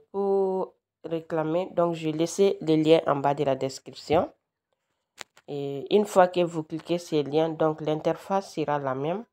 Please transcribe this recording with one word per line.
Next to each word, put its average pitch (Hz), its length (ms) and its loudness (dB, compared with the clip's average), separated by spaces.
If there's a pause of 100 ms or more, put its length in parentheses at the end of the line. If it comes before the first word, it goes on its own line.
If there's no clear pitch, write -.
pour 196 640 -2 (300)
réclamer, 160 680 -2
donc, 170 220 2
je 160 120 -6
laisse 156 300 -2 (240)
les 156 200 4
liens 160 260 6
en 143 100 2
bas 139 160 0
de 143 100 -2
la 135 140 0
description. 135 720 -2 (1200)
Et 139 440 -6
une 208 120 4
fois 185 240 6
que 180 100 -2
vous 170 240 0
cliquez 165 340 -4
sur 175 200 -2
les 143 120 0
liens, 160 200 2
donc, 156 320 -2
l'interface 160 720 -2
sera 147 260 -2
la 135 160 -4
même, 165 380 -4